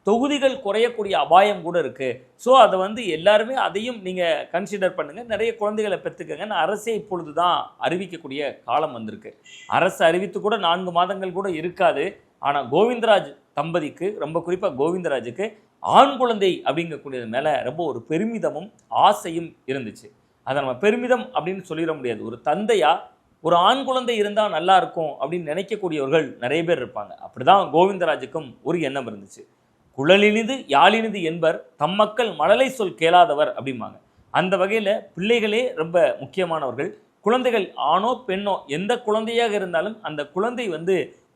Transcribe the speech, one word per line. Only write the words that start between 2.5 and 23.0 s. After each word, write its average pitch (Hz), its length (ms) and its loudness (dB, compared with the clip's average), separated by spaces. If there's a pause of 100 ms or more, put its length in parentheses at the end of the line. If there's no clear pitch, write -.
அதை 185 200 8
வந்து 208 300 -4
எல்லாருமே, 208 460 2
அதையும் 214 480 -4
நீங்க 175 500 -2
கன்சிடர் 190 420 -2
பண்ணுங்க, 160 280 -8
நிறைய 226 340 -4
குழந்தைகளை 208 420 -2
பெத்துக்கங்கன்னு" 160 500 -10
அரசே 202 460 -2
இப்பொழுது 175 380 -8
தான் 165 480 0
அறிவிக்கக்கூடிய 147 840 -6
காலம் 143 280 0
வந்திருக்கு. 107 460 -14 (280)
அரசு 175 380 2
அறிவித்து 180 360 2
கூட 208 160 0
நான்கு 180 360 -2
மாதங்கள் 185 400 -2
கூட 196 180 -4
இருக்காது. 165 680 -2 (180)
ஆனா, 143 260 -2
கோவிந்தராஜ் 202 720 2 (240)
தம்பதிக்கு, 165 580 -4
ரொம்ப 160 280 -4
குறிப்பா 180 320 -4
கோவிந்தராஜுக்கு 160 800 -4 (240)
ஆண் 247 360 6
குழந்தை 208 480 0
அப்படிங்கக்கூடியது 139 600 -6
மேல 131 360 -2
ரொம்ப 156 220 -6
ஒரு 120 240 -6
பெருமிதமும் 175 640 -4 (160)
ஆசையும் 165 680 2 (100)
இருந்துச்சு. 127 460 -8 (300)
அதை 139 200 -2
நம்ம 127 160 -4
பெருமிதம் 240 560 2
அப்படின்னு 180 340 -4
சொல்லிட 160 280 -4
முடியாது. 113 280 -6
ஒரு 117 200 -10
தந்தையா 185 560 2 (400)